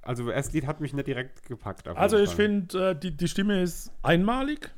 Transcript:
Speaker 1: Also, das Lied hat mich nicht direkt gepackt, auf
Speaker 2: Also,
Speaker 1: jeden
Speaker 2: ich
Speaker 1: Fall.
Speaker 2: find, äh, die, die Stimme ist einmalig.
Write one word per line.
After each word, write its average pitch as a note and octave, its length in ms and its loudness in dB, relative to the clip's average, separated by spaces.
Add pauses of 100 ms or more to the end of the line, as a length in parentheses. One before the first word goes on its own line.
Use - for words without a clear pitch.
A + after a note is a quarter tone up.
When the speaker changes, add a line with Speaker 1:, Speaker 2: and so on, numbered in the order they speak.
Speaker 1:
Also, A#2+ 280 -4
das C3+ 240 -2
Lied C#3+ 120 -2
hat D3+ 140 -4
mich C#3 140 -6
nicht C#3 140 -4
direkt C3+ 400 -6
gepackt, - 400 -10
auf F2 100 -8
Speaker 2:
Also, G#3 200 4
Speaker 1:
jeden G3+ 120 6
Speaker 2:
ich - 60 -4
Speaker 1:
Fall. G#3 100 6
Speaker 2:
find, G3+ 280 0
äh, F#3 240 2
die, E3+ 180 -6
die E3+ 120 0
Stimme G3 340 2
ist F3 300 -2 (100)
einmalig. A#3+ 760 2